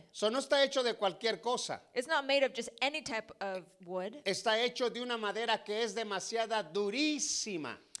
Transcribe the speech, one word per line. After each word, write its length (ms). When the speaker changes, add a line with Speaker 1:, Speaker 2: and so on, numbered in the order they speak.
Speaker 1:
So, 180
no 100
está 240
hecho 200
de 120
cualquier 460
cosa. 400
Speaker 2:
It's 140
not 180
made 180
of 100
just 160
any 200
type 380
of 240
wood. 400
Speaker 1:
Está 360
hecho 280
de 120
una 160
madera 460
que 200
es 120
demasiada 680
durísima. 1120